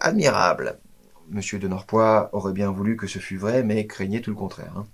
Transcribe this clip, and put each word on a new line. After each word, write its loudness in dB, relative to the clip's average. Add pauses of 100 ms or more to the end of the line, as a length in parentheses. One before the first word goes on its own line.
admirable. » 2 (500)
Monsieur -6
de -4
Norpois 2
aurait -2
bien 0
voulu 0
que -8
ce -8
fût -8
vrai, 2
mais 0
craignait -4
tout -6
le -4
contraire, -10
hein. -8